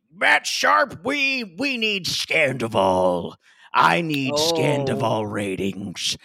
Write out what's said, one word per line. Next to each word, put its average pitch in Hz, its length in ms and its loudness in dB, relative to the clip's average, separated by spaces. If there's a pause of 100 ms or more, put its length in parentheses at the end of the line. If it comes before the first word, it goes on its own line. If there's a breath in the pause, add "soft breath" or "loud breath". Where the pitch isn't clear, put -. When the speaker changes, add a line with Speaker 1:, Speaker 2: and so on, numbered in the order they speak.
(140)
Speaker 1:
"Matt 285 340 2
Sharp, 269 560 0
we, 262 540 -2
we 262 200 -2
need 208 280 -2
Scandoval. 110 1300 0 (380 soft breath)
I 165 280 4
need 143 340 -2
Speaker 2:
Oh. 160 180 2
Speaker 1:
Scandoval 113 760 0
ratings. 98 920 -4